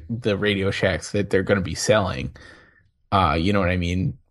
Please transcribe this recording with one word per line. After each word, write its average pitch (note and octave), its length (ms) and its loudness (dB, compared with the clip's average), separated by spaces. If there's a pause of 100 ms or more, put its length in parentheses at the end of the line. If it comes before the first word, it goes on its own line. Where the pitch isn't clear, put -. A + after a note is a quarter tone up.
the A2+ 260 -2
Radio G2 360 0
Shacks - 420 -2
that G#2 160 -2
they're F#2+ 120 2
gonna G2+ 200 2
be E2+ 140 -6
selling. F#2 600 0 (800)
Uh, E2+ 260 2
you F#2+ 140 2
know G2+ 80 2
what F2 80 0
I F2+ 80 0
mean? F2+ 400 -2 (140)